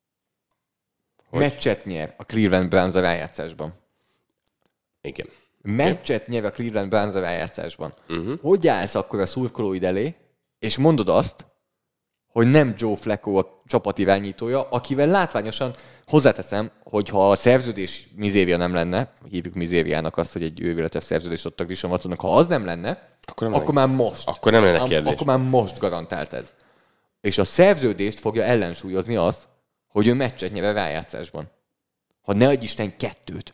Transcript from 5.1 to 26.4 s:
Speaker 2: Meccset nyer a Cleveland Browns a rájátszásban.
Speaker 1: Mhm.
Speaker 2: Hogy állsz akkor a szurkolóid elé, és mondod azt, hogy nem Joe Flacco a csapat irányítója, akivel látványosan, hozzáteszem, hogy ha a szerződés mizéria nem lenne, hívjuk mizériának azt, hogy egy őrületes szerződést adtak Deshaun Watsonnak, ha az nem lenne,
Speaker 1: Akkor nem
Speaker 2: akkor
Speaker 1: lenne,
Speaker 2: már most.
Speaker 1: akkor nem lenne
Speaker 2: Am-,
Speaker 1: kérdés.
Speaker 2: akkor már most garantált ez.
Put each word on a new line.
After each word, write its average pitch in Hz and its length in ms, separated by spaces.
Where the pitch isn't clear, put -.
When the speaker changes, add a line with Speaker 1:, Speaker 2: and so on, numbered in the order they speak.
Speaker 2:
Meccset 120 680
nyer 117 180
a 101 60
Cleveland 107 380
Browns 104 260
a 95 40
rájátszásban. 82 720
Speaker 1:
Mhm. 85 240
Speaker 2:
Hogy 170 260
állsz 104 280
akkor 104 240
a 95 60
szurkolóid 104 580
elé, 98 320
és 110 180
mondod 131 320
azt, - 360
hogy 117 220
nem 139 280
Joe 107 180
Flacco 101 420
a - 280
csapat 104 320
irányítója, 101 720
akivel 135 380
látványosan, 127 680
hozzáteszem, 110 640
hogy 104 260
ha 98 220
a 98 40
szerződés 120 800
mizéria 98 420
nem 87 160
lenne, 90 380
hívjuk 87 240
mizériának 82 640
azt, 82 160
hogy 85 100
egy 82 180
őrületes 82 420
szerződést 82 420
adtak 87 220
Deshaun 90 260
Watsonnak, 87 260
ha 92 160
az 165 120
nem 135 180
lenne, 87 440
Speaker 1:
Akkor - 240
nem 120 120
Speaker 2:
akkor 151 140
Speaker 1:
lenne, 131 120
Speaker 2:
már 131 80
most. 117 320
Speaker 1:
akkor - 240
nem 110 120
lenne 87 160
Speaker 2:
Am-, - 80
Speaker 1:
kérdés. 76 260
Speaker 2:
akkor 151 120
már 131 120
most 120 300
garantált 85 540
ez. - 200